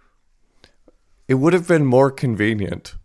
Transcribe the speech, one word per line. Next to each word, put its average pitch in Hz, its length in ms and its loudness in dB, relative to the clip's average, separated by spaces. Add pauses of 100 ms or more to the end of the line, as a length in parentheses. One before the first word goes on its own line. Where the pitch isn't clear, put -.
(1300)
It 131 80 0
would 143 180 2
have 175 140 -2
been 160 200 2
more 131 240 4
convenient 104 800 -4 (120)